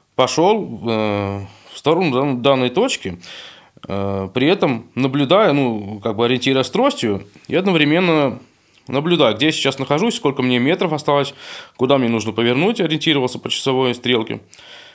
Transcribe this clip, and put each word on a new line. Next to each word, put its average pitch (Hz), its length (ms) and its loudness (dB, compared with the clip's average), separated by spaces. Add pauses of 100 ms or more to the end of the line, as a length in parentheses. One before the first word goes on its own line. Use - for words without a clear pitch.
(160)
пошёл, 156 720 2
э, 101 580 -2 (280)
в - 40 -16
сторону 160 340 2
дан-, 127 300 0
данной 127 280 4
точки, 123 500 -2 (680)
э, 98 460 -4
при 127 140 2
этом 160 480 0
наблюдая, 143 580 2
ну, 107 500 -2
как 113 120 -2
бы 117 100 2
ориентируясь 131 440 0
тростью, 233 580 0 (200)
и - 80 -2
одновременно 160 840 2 (480)
наблюдая, 143 480 2
где 131 120 0
я 160 40 2
сейчас 139 260 -2
нахожусь, 151 380 -2
сколько 139 260 -2
мне 127 160 2
метров 156 360 0
осталось, 143 420 -2 (400)
куда 131 240 2
мне 120 100 2
нужно 113 220 -2
повернуть, 123 500 0
ориентировался 147 560 0
по - 120 -8
часовой 131 440 0
стрелке, 117 480 -2 (540)